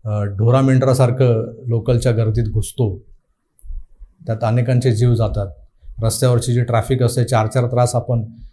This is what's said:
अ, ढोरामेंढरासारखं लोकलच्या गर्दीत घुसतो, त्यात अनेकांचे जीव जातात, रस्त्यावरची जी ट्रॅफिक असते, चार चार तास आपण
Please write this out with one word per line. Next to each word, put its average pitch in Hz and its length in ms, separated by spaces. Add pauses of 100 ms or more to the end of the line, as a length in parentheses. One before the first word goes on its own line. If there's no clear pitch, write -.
अ, 104 180
ढोरामेंढरासारखं 123 1300 (120)
लोकलच्या 117 460
गर्दीत 110 320
घुसतो, 107 580 (1200)
त्यात 110 160
अनेकांचे 120 500
जीव 117 220
जातात, 104 320 (560)
रस्त्यावरची 123 500
जी 120 100
ट्रॅफिक 117 400
असते, 120 220
चार 110 220
चार 120 200
तास 120 280
आपण 113 300 (280)